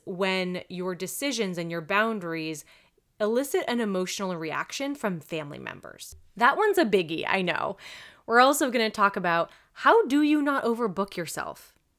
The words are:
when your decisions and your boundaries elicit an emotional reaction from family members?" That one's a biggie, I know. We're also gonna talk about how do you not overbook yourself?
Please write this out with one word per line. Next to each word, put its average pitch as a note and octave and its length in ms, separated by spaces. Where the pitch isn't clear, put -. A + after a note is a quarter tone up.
when F#3 640
your F3+ 260
decisions F#3+ 640
and E3+ 140
your E3+ 80
boundaries E3 840
elicit C4 480
an A#3+ 140
emotional F#3 560
reaction D#3+ 580
from G3 240
family D3 400
members?" - 560
That A#3+ 200
one's G4+ 220
a E4 60
biggie, F3 420
I F#3+ 160
know. F3 340
We're A#3 140
also C#4 300
gonna A3 200
talk G3+ 260
about E3+ 340
how G4 340
do C#4+ 160
you D4+ 180
not C#4 240
overbook A3+ 520
yourself? - 580